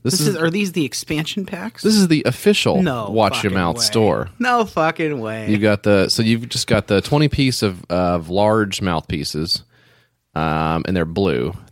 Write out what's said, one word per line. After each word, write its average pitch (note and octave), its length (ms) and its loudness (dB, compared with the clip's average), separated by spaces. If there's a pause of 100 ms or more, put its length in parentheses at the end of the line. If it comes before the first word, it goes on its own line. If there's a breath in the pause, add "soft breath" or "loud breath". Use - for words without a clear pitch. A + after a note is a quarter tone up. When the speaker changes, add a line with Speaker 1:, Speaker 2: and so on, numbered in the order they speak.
Speaker 1:
This D3 120 -2
Speaker 2:
This G3 60 0
Speaker 1:
is D3+ 80 2
Speaker 2:
is, F#3+ 80 -2
are E3 140 0
these F#3+ 220 -2
the E3 120 -2
expansion D#3+ 600 -6
packs? G3 360 -12
Speaker 1:
This A3 120 4
is G3 140 4
the D#3+ 180 2
official F#3 560 2
Speaker 2:
No B2 280 -2
Speaker 1:
Watch G#2+ 320 2
Your G#2 80 0
Speaker 2:
fucking F#2 40 -2
Speaker 1:
Mouth F2 240 0
Speaker 2:
way. - 60 -2
Speaker 1:
store. G2 540 2
Speaker 2:
No A#3+ 260 0
fucking D#3+ 560 -2
way. A2 300 -6
Speaker 1:
You G#2 80 2
got G#2 240 2
the, G2+ 260 4
so - 140 0
you've A2+ 260 0
just - 200 -4
got G#2+ 180 2
the G2+ 140 2
twenty D3 280 2
piece C3+ 340 0
of, F#2+ 280 -2
of F2 400 0
large G#2 500 0
mouthpieces. D#2+ 840 -4 (720 soft breath)
Um, D#2+ 520 -2
and F#2 100 -2
they're E2+ 80 0
blue. E2 500 -2 (180)